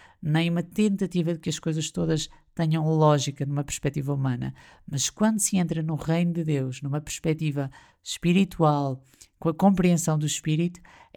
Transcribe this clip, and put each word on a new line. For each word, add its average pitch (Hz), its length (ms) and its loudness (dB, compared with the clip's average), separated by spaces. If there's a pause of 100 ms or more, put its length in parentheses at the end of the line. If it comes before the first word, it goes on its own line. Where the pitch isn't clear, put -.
(200)
nem 165 300 0
uma 170 120 0
tentativa 180 720 0
de 165 60 -6
que 170 100 -8
as 156 100 -4
coisas 160 320 -4
todas 160 380 -2 (260)
tenham 160 320 0
lógica 151 600 2
numa 143 180 -2
perspectiva 143 480 -4
humana, 131 400 -2 (340)
mas 135 220 -4
quando 220 300 0
se - 180 0
entra 165 260 0
no 160 120 -2
reino 170 380 0
de 165 120 -4
Deus, 135 380 -2
numa 143 180 -4
perspectiva 147 720 -4 (320)
espiritual, 151 1000 2 (360)
com 165 100 -2
a 160 60 2
compreensão 175 640 4
do 151 80 0
Espírito, 160 540 -2 (360)